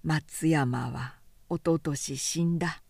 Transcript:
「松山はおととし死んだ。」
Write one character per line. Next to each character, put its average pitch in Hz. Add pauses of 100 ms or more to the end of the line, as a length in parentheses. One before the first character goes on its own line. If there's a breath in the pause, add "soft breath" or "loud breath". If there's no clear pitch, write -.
「松 156
山 123
は 127 (340)
お 170
と 165
と 147
し 135
死 165
ん 170
だ。」 160